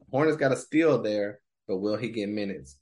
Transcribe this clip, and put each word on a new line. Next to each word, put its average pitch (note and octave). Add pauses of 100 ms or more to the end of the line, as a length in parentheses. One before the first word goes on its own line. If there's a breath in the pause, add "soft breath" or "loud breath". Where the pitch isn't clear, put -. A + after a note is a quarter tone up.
Hornets D3+
got C#3
a -
steal D3+
there, G#2 (260)
but F#2+
will G#2
he B2
get G#2
minutes? G2+